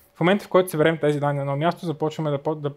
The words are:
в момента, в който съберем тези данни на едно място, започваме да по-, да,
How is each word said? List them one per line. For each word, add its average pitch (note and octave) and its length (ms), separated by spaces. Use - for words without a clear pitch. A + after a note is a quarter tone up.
в - 60
момента, F#3+ 240
в - 40
който F#3 220
съберем D#3 280
тези D3+ 220
данни C#3+ 160
на C#3 60
едно C#3 140
място, E3+ 300
започваме D#3 440
да C#3+ 80
по-, D#3 160
да, D3 220